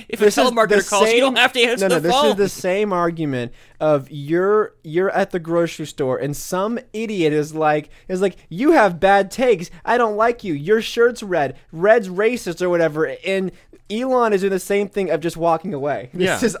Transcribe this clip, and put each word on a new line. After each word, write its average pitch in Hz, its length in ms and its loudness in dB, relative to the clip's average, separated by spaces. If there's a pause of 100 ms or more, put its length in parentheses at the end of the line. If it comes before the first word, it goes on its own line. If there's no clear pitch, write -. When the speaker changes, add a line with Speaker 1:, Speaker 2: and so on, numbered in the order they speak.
Speaker 1:
if - 120 -6
Speaker 2:
this 208 180 4
Speaker 1:
a 247 40 4
Speaker 2:
is 254 80 4
Speaker 1:
telemarketer 208 340 2
Speaker 2:
the - 40 -10
Speaker 1:
calls, 208 180 2
you 226 60 2
Speaker 2:
same 240 80 4
Speaker 1:
don't 262 180 2
have 254 160 4
to 254 80 0
answer 226 260 0
Speaker 2:
No, - 80 2
no, 151 40 0
Speaker 1:
the 160 80 -2
Speaker 2:
this 214 120 2
Speaker 1:
phone. 294 120 2
Speaker 2:
is 196 40 -2
the 196 120 0
same 196 440 -4
argument 160 600 -4 (280)
of 147 300 0
you're, 175 640 0 (100)
you're 170 260 0
at 190 200 -2
the 185 100 -4
grocery 165 460 -2
store 131 320 -4
and 143 180 -6
some 202 420 -4 (140)
idiot 208 400 -2
is 151 220 -2
like, 156 340 0 (180)
is 185 140 -4
like, 196 160 -2 (120)
"You 254 240 0
have 196 280 4
bad 196 320 4
takes. 214 380 0 (140)
I 233 140 0
don't 214 180 0
like 233 280 0
you. 180 100 -4
Your 180 280 2
shirt's 233 400 0
red. 165 340 -2 (160)
Red's 196 360 2
racist," 202 540 -2
or 180 60 0
whatever. 160 380 0 (200)
And 190 240 -2 (380)
Elon 240 440 0
is 190 80 2
doing 196 120 0
the 190 60 -2
same 202 300 -2
thing 196 220 -4
of 160 100 0
just 165 160 -6
walking 165 360 -2
away. 131 400 -6
This 180 140 0
Speaker 1:
Yeah. 156 180 0
Speaker 2:
is 202 160 0